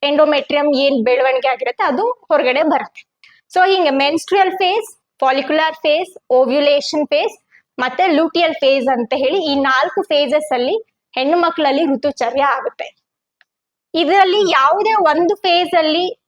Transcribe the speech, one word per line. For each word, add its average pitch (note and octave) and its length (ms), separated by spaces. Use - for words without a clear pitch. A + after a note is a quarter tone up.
ಎಂಡೋಮೆಟ್ರಿಯಂ D4 720
ಏನ್ C4+ 300
ಬೆಳವಣಿಗೆ B3+ 440
ಆಗಿರತ್ತೆ B3+ 360
ಅದು F4 260
ಹೊರಗಡೆ D4 520
ಬರತ್ತೆ. C#4+ 440
So F#4 160
ಹಿಂಗೆ F4+ 200
ಮೆನ್ಸ್ಟ್ರುಯಲ್ D#4+ 640
ಫೇಸ್, F#4+ 480
ಫಾಲಿಕ್ಯುಲರ್ C#4+ 540
ಫೇಸ್, E4 440
ಓವ್ಯುಲೇಷನ್ C#4+ 760
ಫೇಸ್ D#4+ 400
ಮತ್ತೆ C4 280
ಲೂಟಿಯಲ್ E4 480
ಫೇಸ್ C4+ 340
ಅಂತ A#3+ 280
ಹೇಳಿ D4 360
ಈ - 20
ನಾಲ್ಕು C#4 480
ಫೇಸಸ್ D4 500
ಅಲ್ಲಿ C4+ 320
ಹೆಣ್ಣು C#4+ 240
ಮಕ್ಕಳಲ್ಲಿ D#4+ 560
ಋತುಚರ್ಯ C4 500
ಆಗುತ್ತೆ. - 520
ಇದರಲ್ಲಿ F#4 560
ಯಾವುದೇ E4 420
ಒಂದು E4+ 420
ಫೇಸ್ F4+ 440
ಅಲ್ಲಿ E4 500